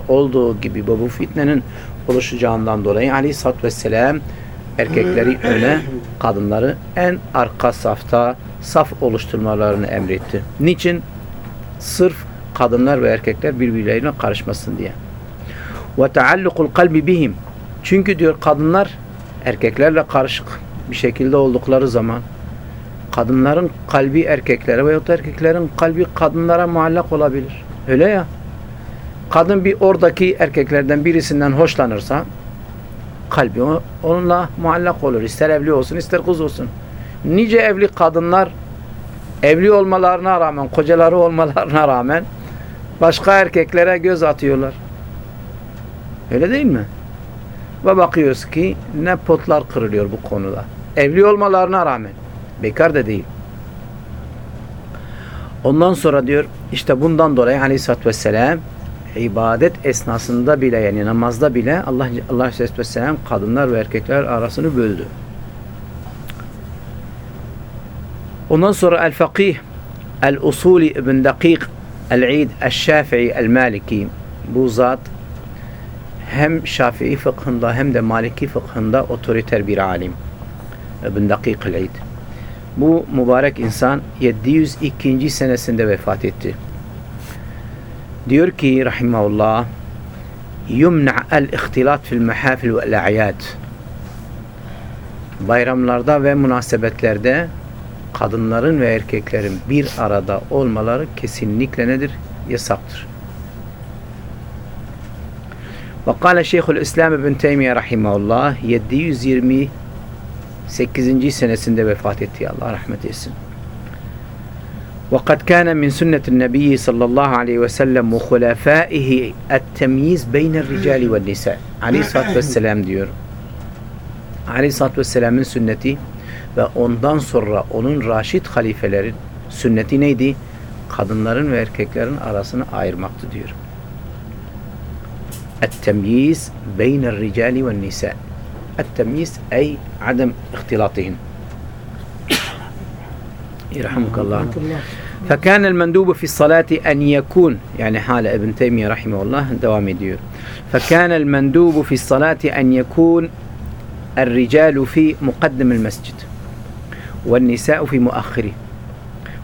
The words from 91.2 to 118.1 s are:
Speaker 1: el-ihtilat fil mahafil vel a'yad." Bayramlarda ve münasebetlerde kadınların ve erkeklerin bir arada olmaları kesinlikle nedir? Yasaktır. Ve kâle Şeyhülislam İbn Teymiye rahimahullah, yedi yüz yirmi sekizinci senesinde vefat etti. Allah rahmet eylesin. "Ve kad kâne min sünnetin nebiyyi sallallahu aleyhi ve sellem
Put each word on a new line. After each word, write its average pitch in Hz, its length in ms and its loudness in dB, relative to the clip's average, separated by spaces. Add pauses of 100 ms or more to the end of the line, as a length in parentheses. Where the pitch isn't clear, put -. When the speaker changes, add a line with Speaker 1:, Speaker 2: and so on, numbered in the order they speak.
Speaker 1:
el-ihtilat 139 720 2
fil 120 180 0
mahafil 117 540 0
vel 110 280 2
a'yad." 104 400 2 (2000)
Bayramlarda 123 760 2
ve 143 120 4
münasebetlerde 123 1120 2 (680)
kadınların 113 680 0
ve 117 120 4
erkeklerin 104 640 -2 (100)
bir 139 280 2
arada 101 520 0
olmaları 123 560 0 (120)
kesinlikle 117 680 -2
nedir? 135 240 0 (380)
Yasaktır. - 580 -4 (3000)
Ve 127 40 4 (100)
kâle 180 220 6
Şeyhülislam 160 720 2
İbn 143 200 2
Teymiye 135 420 4
rahimahullah, 110 880 2
yedi 113 320 0
yüz 143 300 0
yirmi 131 420 2 (1000)
sekizinci 127 640 0
senesinde 113 560 2
vefat 104 340 0
etti. - 280 -6
Allah - 240 -6
rahmet - 320 -8
eylesin. - 280 -10 (1800)
"Ve 135 140 4
kad 151 200 2
kâne 175 280 6
min 147 160 2
sünnetin 139 500 2
nebiyyi 135 380 4
sallallahu 123 580 4
aleyhi 120 260 2
ve 117 80 4
sellem 127 420 2